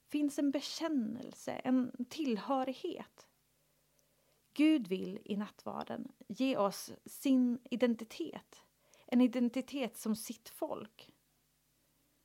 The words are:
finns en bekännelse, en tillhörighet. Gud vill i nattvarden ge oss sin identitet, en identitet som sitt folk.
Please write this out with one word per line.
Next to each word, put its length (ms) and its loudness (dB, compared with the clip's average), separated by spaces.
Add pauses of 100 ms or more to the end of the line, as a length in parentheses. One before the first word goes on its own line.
finns 320 -2
en 120 2
bekännelse, 1000 -4
en 560 0
tillhörighet. 1200 -4 (1200)
Gud 340 4
vill 380 -4
i 120 -4
nattvarden 760 -8 (160)
ge 280 0
oss 360 0 (120)
sin 540 4 (120)
identitet, 960 -2 (420)
en 140 6
identitet 760 2
som 200 -2
sitt 320 -12
folk. 640 -8 (1120)